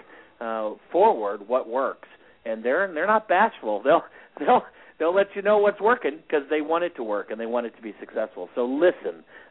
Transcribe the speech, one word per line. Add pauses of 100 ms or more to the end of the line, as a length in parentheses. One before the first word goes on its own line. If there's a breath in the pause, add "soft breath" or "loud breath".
(400 loud breath)
uh, (180)
forward
what
works, (360 soft breath)
and
they're,
they're
not
bashful.
They'll, (180)
<laughs>
they'll, (360 soft breath)
they'll
let
you
know
what's
working (100)
'cause
they
want
it
to
work
and
they
want
it
to
be
successful.
So
listen (280 loud breath)